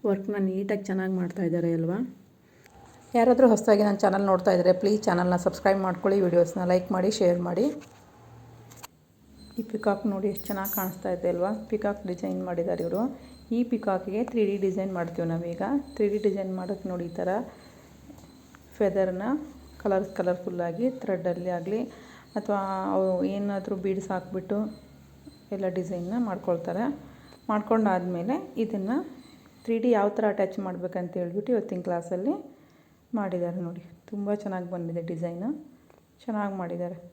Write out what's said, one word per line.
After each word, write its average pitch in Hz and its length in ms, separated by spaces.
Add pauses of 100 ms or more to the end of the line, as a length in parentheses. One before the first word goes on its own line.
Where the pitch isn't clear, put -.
ವರ್ಕ್‌ನ 202 340
ನೀಟಾಗಿ 196 440
ಚೆನ್ನಾಗಿ 190 300
ಮಾಡ್ತಾ 185 300
ಇದ್ದಾರೆ 170 300
ಅಲ್ವಾ? 170 440 (960)
ಯಾರಾದರೂ 247 320
ಹೊಸದಾಗಿ 214 360
ನನ್ನ 202 140
ಚಾನಲ್ 196 280
ನೋಡ್ತಾ 185 260
ಇದ್ದರೆ 180 220
ಪ್ಲೀಸ್ 208 300
ಚಾನಲ್ನ 180 320
ಸಬ್ಸ್ಕ್ರೈಬ್ 190 440
ಮಾಡ್ಕೊಳ್ಳಿ, 190 420
ವಿಡಿಯೋಸ್ನ 175 440
ಲೈಕ್ 180 260
ಮಾಡಿ, 185 200
ಶೇರ್ 175 300
ಮಾಡಿ. 175 220 (2000)
ಈ 220 40
ಪಿಕಾಕ್ 214 440
ನೋಡಿ 196 200
ಎಷ್ಟು 180 180
ಚೆನ್ನಾಗಿ 196 300
ಕಾಣಿಸ್ತಾ 190 360
ಇದೆ 180 180
ಅಲ್ವಾ? 175 200 (200)
ಪಿಕಾಕ್ 208 380
ಡಿಸೈನ್ 185 380
ಮಾಡಿದ್ದಾರೆ 175 380
ಇವರು. 196 360 (320)
ಈ 240 120
ಪಿಕಾಕ್‌ಗೆ 214 600
ತ್ರೀ 226 220
ಡಿ 196 120
ಡಿಸೈನ್ 190 360
ಮಾಡ್ತೀವಿ 170 340
ನಾವೀಗ. 170 340 (340)
ತ್ರೀ 208 140
ಡಿ 208 80
ಡಿಸೈನ್ 196 380
ಮಾಡೋಕ್ಕೆ 185 340
ನೋಡಿ 175 160
ಈ 170 40
ಥರ 175 180 (1500)
ಫೆದರ್‌ನ 190 440 (560)
ಕಲರ್ಸ್ 190 380
ಕಲರ್‌ಫುಲ್ಲಾಗಿ 180 720
ಥ್ರೆಡ್ಡಲ್ಲಿ 180 600
ಆಗಲಿ 185 340 (520)
ಅಥವಾ 196 580
ಅವು 190 300
ಏನಾದರೂ 196 520
ಬೀಡ್ಸ್ 190 340
ಹಾಕ್ಬಿಟ್ಟು 190 720 (680)
ಎಲ್ಲ 196 160
ಡಿಸೈನ್ನ 180 500
ಮಾಡ್ಕೊಳ್ತಾರೆ. 190 800 (520)
ಮಾಡ್ಕೊಂಡಾದ್ಮೇಲೆ 208 1080
ಇದನ್ನು 220 680 (400)
ತ್ರೀ 226 160
ಡಿ 247 100
ಯಾವ 208 200
ಥರ 214 180
ಅಟ್ಯಾಚ್ 196 320
ಮಾಡ್ಬೇಕಂತ 180 580
ಹೇಳ್ಬಿಟ್ಟು 180 340
ಇವತ್ತಿನ 202 300
ಕ್ಲಾಸಲ್ಲಿ 180 720 (600)
ಮಾಡಿದ್ದಾರೆ 180 480
ನೋಡಿ. 170 220 (240)
ತುಂಬ 202 260
ಚೆನ್ನಾಗಿ 190 380
ಬಂದಿದೆ 170 300
ಡಿಸೈನು, 175 520 (720)
ಚೆನ್ನಾಗಿ 208 300
ಮಾಡಿದ್ದಾರೆ. 175 580